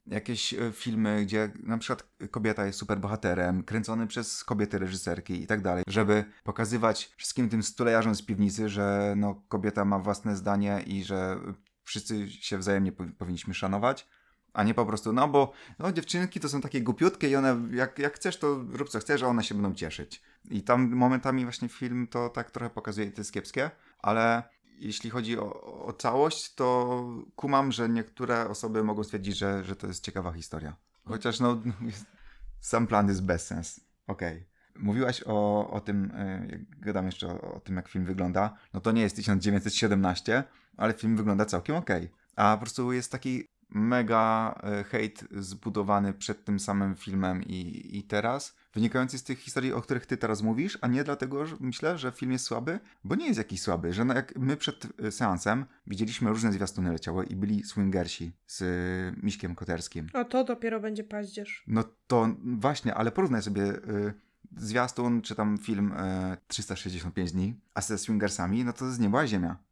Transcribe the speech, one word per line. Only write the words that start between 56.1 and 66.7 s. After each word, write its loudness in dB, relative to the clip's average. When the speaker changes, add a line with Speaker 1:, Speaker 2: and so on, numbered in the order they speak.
Speaker 1:
różne 2
zwiastuny 0
leciały -2
i -6
byli 0
swingersi 0
z, -10
e, 0
Miśkiem -4
Koterskim. -6
Speaker 2:
A -2
to 0
dopiero -4
będzie -6
paździerz. -10
Speaker 1:
No 2
to 6
właśnie, 0
ale 2
porównaj 2
sobie, -2
e, 0
zwiastun 0
czy -6
tam 2
film, 0
e, -2
Trzysta -6